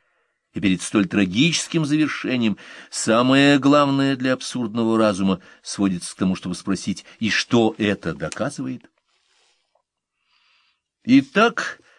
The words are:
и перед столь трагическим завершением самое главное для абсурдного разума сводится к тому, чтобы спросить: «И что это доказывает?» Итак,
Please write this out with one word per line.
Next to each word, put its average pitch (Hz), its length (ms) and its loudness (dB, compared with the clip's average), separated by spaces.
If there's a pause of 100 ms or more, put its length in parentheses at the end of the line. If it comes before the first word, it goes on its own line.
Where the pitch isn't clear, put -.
(520)
и - 80 -10
перед 92 220 0
столь 104 240 0
трагическим 123 760 0
завершением 127 720 -2 (340)
самое 135 680 4
главное 139 560 2
для 127 160 -2
абсурдного 113 680 -2
разума 95 420 2 (220)
сводится 95 520 -4
к - 40 -20
тому, 92 160 0
чтобы 90 220 -8
спросить: - 480 -6 (140)
«И 110 120 -2
что 113 480 2
это 98 360 -2
доказывает?» 120 680 -8 (2250)
Итак, 135 760 2 (180)